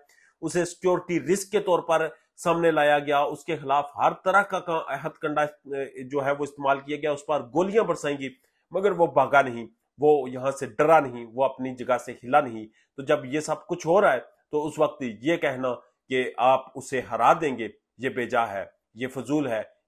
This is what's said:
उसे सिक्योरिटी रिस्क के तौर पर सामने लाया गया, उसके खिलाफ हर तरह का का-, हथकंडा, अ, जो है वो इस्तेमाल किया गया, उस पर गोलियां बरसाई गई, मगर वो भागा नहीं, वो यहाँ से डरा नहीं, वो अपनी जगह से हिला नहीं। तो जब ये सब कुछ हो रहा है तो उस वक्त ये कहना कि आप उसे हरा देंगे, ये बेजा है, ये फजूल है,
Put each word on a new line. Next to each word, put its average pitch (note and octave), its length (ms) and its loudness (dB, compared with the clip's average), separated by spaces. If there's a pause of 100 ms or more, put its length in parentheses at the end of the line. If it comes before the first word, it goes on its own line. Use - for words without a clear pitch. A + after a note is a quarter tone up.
(420)
उसे E3 220 0
सिक्योरिटी F3 540 0
रिस्क E3+ 340 -2
के G#3 80 2
तौर F3 200 2
पर D#3+ 360 0 (200)
सामने E3+ 340 2
लाया D3 280 4
गया, C#3+ 260 2
उसके D3+ 320 -6
खिलाफ C#3+ 400 0
हर C3+ 160 4
तरह F#3+ 300 2
का F#3+ 160 -4
का-, D#3 460 -4
हथकंडा, D3+ 380 -2
अ, D3 160 -4 (400)
जो C3+ 220 -4
है C#3 140 0
वो C#3+ 100 -4
इस्तेमाल C#3 360 -2
किया C#3+ 180 -8
गया, D3+ 140 -2
उस C#3+ 100 -6
पर D3 200 -2
गोलियां F#3 440 0
बरसाई D3 300 -4
गई, C3+ 140 -10 (420)
मगर G3 200 2
वो E3+ 140 4
भागा C#3 360 4
नहीं, A#2 260 -4 (320)
वो D3 280 2
यहाँ B2+ 220 -4
से C3+ 160 -8
डरा D3+ 340 4
नहीं, A#2+ 260 -8
वो A#2 180 -2
अपनी C3 300 -4
जगह B2 240 -2
से B2 140 -10
हिला B2 280 2
नहीं। A2+ 260 -8 (300)
तो C#3 60 -12
जब D3 240 0
ये C#3 140 -2
सब D3+ 260 -6
कुछ F3 200 -6
हो F3 140 4
रहा F#3 120 6
है - 260 -6 (140)
तो D3+ 80 -2
उस D3+ 180 -8
वक्त D3 240 0
ये B2 340 -2
कहना C3 360 -4 (360)
कि B2+ 300 -2
आप C3 380 2
उसे - 240 -6
हरा A#2 340 4
देंगे, B2+ 400 -4 (260)
ये B2+ 80 -4
बेजा A#2+ 360 -2
है, G2 300 -8 (220)
ये A#2+ 100 -8
फजूल C3+ 420 -4
है, A2 240 -6 (160)